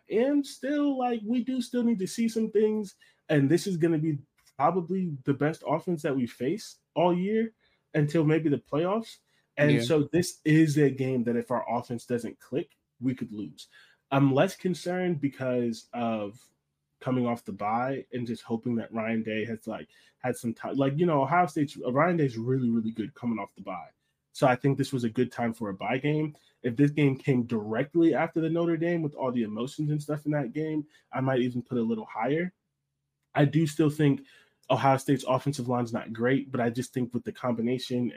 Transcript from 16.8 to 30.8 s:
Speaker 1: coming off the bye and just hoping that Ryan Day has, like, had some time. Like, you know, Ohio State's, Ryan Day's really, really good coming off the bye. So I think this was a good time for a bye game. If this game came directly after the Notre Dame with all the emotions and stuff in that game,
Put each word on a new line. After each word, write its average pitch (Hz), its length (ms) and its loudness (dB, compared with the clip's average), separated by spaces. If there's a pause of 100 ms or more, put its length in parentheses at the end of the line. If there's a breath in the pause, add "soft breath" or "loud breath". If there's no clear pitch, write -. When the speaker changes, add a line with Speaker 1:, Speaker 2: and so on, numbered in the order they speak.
Speaker 1:
coming 127 260 0
off 117 180 -4
the 101 80 -10
bye 117 600 -4
and 120 140 -6
just 117 160 -8
hoping 117 320 -4
that 107 180 -6
Ryan 113 300 -2
Day 107 220 -4
has, 110 220 -8
like, 87 220 -10 (300 soft breath)
had 123 180 -2
some 117 160 -4
time. 110 240 -6
Like, 139 200 2
you 175 80 2
know, 147 180 4
Ohio 175 240 4
State's, 147 300 -2
Ryan 151 400 2
Day's 131 200 0
really, 123 320 0
really 113 220 0
good 107 240 -6
coming 113 240 -4
off - 160 -10
the 98 60 -20
bye. 90 280 -10 (440)
So 143 140 2
I 123 80 4
think 139 220 0
this 139 160 -4
was 123 120 -2
a 113 40 0
good 120 220 -2
time 117 220 -4
for 107 160 -8
a 98 60 -6
bye 113 220 -4
game. 151 380 -2 (280 soft breath)
If 123 120 -2
this 143 160 4
game 143 260 4
came 127 260 0
directly 120 720 2
after 160 280 0
the 160 80 0
Notre 170 280 0
Dame 170 240 0
with 151 140 -4
all 131 160 -2
the 120 120 0
emotions 123 480 -4
and 151 100 -2
stuff 151 240 -6
in 147 80 -2
that 143 200 -2
game, 156 320 -4 (260 soft breath)